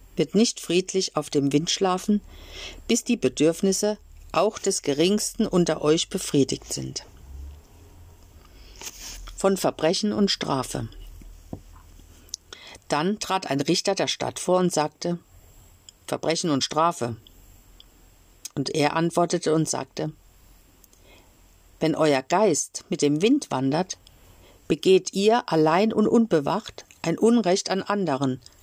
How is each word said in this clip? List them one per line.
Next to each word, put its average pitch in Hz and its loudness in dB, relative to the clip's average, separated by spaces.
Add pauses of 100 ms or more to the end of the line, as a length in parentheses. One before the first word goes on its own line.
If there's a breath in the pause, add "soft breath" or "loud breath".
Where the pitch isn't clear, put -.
(160)
wird - -2
nicht 220 2
friedlich 185 -2
auf 151 -4
dem 139 0
Wind 151 0
schlafen, 190 0 (680 loud breath)
bis 226 0
die 240 0
Bedürfnisse 190 0 (360)
auch 196 0
des - -2
Geringsten 185 0
unter 170 2
euch 156 2
befriedigt - 0
sind.“ - -10 (2250 loud breath)
Von 196 2
Verbrechen 175 0
und 202 2
Strafe. 131 -4 (2000 loud breath)
Dann 175 0
trat 185 -4
ein 139 0
Richter 185 0
der 147 -2
Stadt - -6
vor 180 2
und 180 2
sagte: 165 -2 (880)
„Verbrechen 160 -2
und 135 2
Strafe.“ 147 0 (1400)
Und 139 -4
er 147 0
antwortete 170 0
und 160 2
sagte: 156 -6 (1700 soft breath)
Wenn 160 0
euer 143 2
Geist - 0
mit 175 -6
dem 151 2
Wind 269 2
wandert, 135 -2 (720 soft breath)
begeht 180 2
ihr 208 2
allein 165 2
und 214 2
unbewacht 185 0 (160)
ein 165 -2
Unrecht 202 2
an 190 0
anderen 143 -2 (200 loud breath)